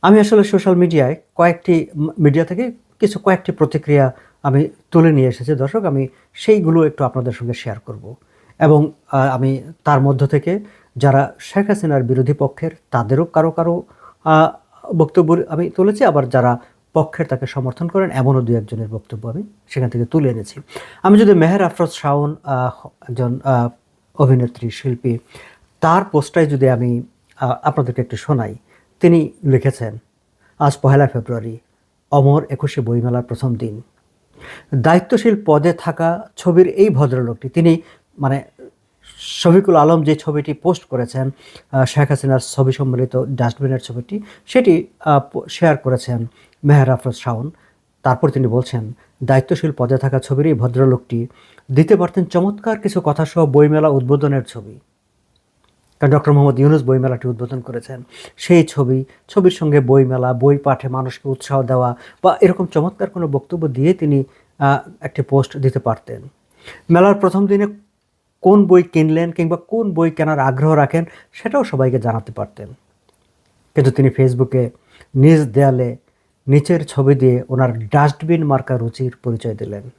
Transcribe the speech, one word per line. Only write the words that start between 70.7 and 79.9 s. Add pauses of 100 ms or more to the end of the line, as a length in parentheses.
রাখেন (260)
সেটাও
সবাইকে
জানাতে
পারতেন। (1080)
কিন্তু
তিনি
Facebook-এ (460)
নিজ
দেয়ালে (500)
নিচের
ছবি
দিয়ে
ওনার
ডাস্টবিন
মার্কা
রুচির
পরিচয়
দিলেন। (160)